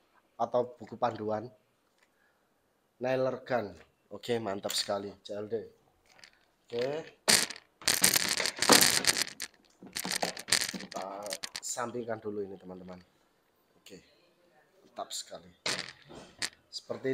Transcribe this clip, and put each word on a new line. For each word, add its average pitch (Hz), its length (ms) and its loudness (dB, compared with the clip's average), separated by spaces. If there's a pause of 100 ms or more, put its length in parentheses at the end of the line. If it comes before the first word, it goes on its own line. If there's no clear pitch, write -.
(360)
atau 120 400 0
buku 110 220 -14
panduan. 107 500 -2 (1500)
Nailer 131 480 0
gun. 107 240 0 (400)
Oke, 113 320 -2
mantap 101 320 -2
sekali, 101 380 0 (100)
J 104 140 -8
L 107 100 -6
D. 110 80 -2 (1120)
Oke. 120 200 -4 (4000)
Kita - 320 -8 (560)
sampingkan 117 580 -4
dulu 104 240 -4
ini, 95 160 -8
teman-teman. 92 400 -14 (800)
Oke. 87 240 -20 (800)
Mantap - 320 -10
sekali. 87 320 -10 (1200)
Seperti 113 460 -6